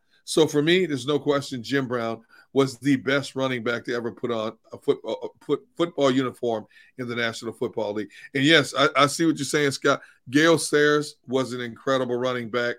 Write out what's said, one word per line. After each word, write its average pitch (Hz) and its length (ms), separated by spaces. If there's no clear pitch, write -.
So 156 240
for 147 160
me, 175 240
there's 131 200
no 147 120
question 139 440
Jim 131 260
Brown 113 340
was 131 260
the 139 180
best 135 400
running 131 260
back 117 220
to 123 100
ever 117 160
put 117 220
on 110 240
a 117 60
foot-, - 280
uh, - 220
put 143 200
football 147 340
uniform 120 560
in 127 80
the 117 80
National 113 380
Football 107 400
League. 104 180
And 135 80
yes, 143 340
I, 139 200
I 143 100
see 143 200
what 156 100
you're 139 80
saying, 147 280
Scott. 135 280
Gale 156 280
Sayers 147 580
was 123 240
an 127 80
incredible 123 560
running 123 340
back. 120 280